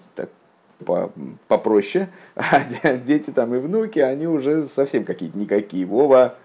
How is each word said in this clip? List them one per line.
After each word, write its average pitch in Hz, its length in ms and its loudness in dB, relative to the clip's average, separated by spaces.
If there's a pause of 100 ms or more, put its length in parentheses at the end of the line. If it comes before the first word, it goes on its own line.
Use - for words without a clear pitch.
(140)
так - 140 -10 (560)
по-, 92 260 -2 (380)
попроще, 110 600 2 (140)
<laughs> - 120 -20
а - 300 2
де-, 127 340 -2
дети 143 320 0
там 123 240 0
и 123 40 0
внуки, 214 400 -4
они 139 280 0
уже 151 400 0
совсем 135 380 -2
какие-то 87 340 -8
никакие. 101 480 -2
Вова. 127 480 4 (100)